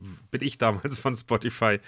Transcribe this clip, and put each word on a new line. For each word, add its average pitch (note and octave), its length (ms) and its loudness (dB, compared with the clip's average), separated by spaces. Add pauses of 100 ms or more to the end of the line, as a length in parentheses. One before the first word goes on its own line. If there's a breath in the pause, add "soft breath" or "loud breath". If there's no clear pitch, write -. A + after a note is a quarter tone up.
(300)
bin A#2+ 120 -4
ich C#3 160 -6
damals A#2 420 0
von B2+ 160 -2
Spotify, A2 720 2